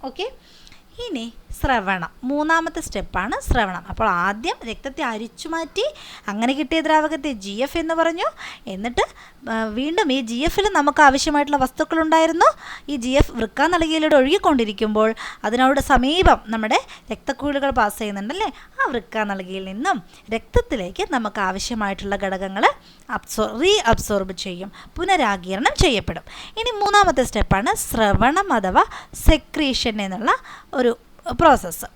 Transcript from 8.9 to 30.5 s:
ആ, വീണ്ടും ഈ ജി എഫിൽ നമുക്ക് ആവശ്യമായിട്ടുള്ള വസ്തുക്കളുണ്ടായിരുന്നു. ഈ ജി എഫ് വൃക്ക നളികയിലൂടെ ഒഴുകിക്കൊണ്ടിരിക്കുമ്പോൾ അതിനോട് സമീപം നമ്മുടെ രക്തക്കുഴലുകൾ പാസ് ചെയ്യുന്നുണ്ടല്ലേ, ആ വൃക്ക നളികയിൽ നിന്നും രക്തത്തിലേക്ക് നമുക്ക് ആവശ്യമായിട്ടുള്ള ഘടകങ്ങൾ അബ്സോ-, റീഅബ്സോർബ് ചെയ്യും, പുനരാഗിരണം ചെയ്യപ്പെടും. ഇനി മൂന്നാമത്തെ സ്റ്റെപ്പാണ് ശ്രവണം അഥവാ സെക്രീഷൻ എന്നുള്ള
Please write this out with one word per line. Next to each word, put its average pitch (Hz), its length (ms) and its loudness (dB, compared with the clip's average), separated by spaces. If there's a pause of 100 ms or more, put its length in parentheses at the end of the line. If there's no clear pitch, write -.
ആ, 226 40 -2 (240)
വീണ്ടും 320 360 0
ഈ 269 140 -2
ജി 233 180 -6
എഫിൽ 392 180 0 (140)
നമുക്ക് 285 280 4
ആവശ്യമായിട്ടുള്ള 285 560 2
വസ്തുക്കളുണ്ടായിരുന്നു. 320 840 2 (440)
ഈ - 100 -4
ജി 247 60 -4 (120)
എഫ് - 180 2
വൃക്ക 226 340 0
നളികയിലൂടെ 320 480 2
ഒഴുകിക്കൊണ്ടിരിക്കുമ്പോൾ 220 920 2 (280)
അതിനോട് 262 360 2 (120)
സമീപം 277 500 4 (120)
നമ്മുടെ 226 260 0 (320)
രക്തക്കുഴലുകൾ 277 680 -4
പാസ് 208 200 0
ചെയ്യുന്നുണ്ടല്ലേ, 214 500 -6 (300)
ആ 508 120 2
വൃക്ക 226 260 -6 (140)
നളികയിൽ 190 400 -8
നിന്നും 262 320 -2 (320)
രക്തത്തിലേക്ക് 226 680 0 (100)
നമുക്ക് 220 340 -2
ആവശ്യമായിട്ടുള്ള 196 680 -4 (100)
ഘടകങ്ങൾ 190 400 -2 (520)
അബ്സോ-, 214 340 -4 (120)
റീഅബ്സോർബ് 226 680 2 (120)
ചെയ്യും, 185 260 -10 (240)
പുനരാഗിരണം 240 800 0 (100)
ചെയ്യപ്പെടും. 196 400 0 (360)
ഇനി 453 120 -2 (100)
മൂന്നാമത്തെ 403 480 4
സ്റ്റെപ്പാണ് 214 460 0 (140)
ശ്രവണം 233 680 2
അഥവാ 202 260 4 (420)
സെക്രീഷൻ 262 800 2
എന്നുള്ള 226 240 -2 (480)